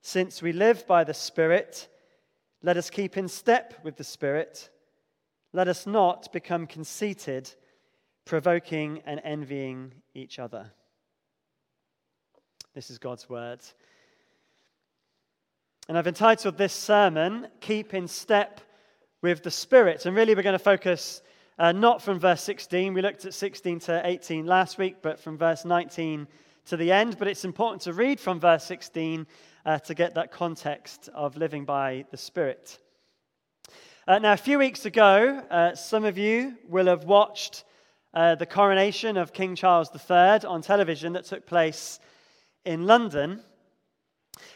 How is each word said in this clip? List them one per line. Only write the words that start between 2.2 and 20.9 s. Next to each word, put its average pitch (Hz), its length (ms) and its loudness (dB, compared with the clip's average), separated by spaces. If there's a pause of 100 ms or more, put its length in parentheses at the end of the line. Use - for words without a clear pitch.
let 175 160 0
us 175 100 -6
keep 196 300 -6
in 190 100 -6
step - 540 0
with 151 140 -12
the 151 80 -14
Spirit. - 680 -6 (800)
Let 180 160 0
us 175 180 -4
not 196 460 0
become 170 340 -8
conceited, 151 840 -10 (720)
provoking 160 800 -4
and 147 200 -10
envying 135 680 -10 (220)
each 131 240 -18
other. 113 340 -16 (2000)
This - 180 -20
is 123 80 -20
God's 123 300 -14
word. 120 320 -14 (2250)
And 165 120 -4
I've 165 80 -2
entitled 196 500 2
this 196 160 -2
sermon, 202 760 0 (120)
Keep 214 320 -6
in 180 160 -6
Step 202 540 -2 (580)
with 170 220 0
the 170 80 -8
Spirit. 196 560 4
And 180 80 -4
really 220 220 4
we're 190 60 -4
gonna 190 180 0
focus, 185 640 0 (360)